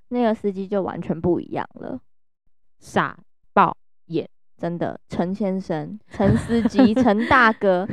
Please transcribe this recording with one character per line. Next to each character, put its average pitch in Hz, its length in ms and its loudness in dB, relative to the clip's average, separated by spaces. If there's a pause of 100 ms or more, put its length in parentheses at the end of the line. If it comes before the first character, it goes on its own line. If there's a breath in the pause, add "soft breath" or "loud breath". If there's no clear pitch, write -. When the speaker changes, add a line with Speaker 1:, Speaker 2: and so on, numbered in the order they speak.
Speaker 1:
那 247 120 -4
个 220 140 2
司 208 160 -2
机 190 160 -8
就 196 160 -2
完 - 180 -6
全 165 200 -4
不 170 180 2
一 - 140 -8
样 - 120 -6 (100)
了。 - 260 -12 (800)
Speaker 2:
傻 - 360 -4 (360)
爆 - 240 4 (300)
眼。 160 200 -6 (340)
Speaker 1:
真 175 160 -6
的， 165 220 -6 (100)
陈 180 240 -4
先 190 280 -2
生、 165 360 -6 (120)
陈 202 280 2
司 233 260 0
机、 226 320 4
<laughs> 262 60 2
陈 233 280 2
大 247 240 6
哥， 190 400 0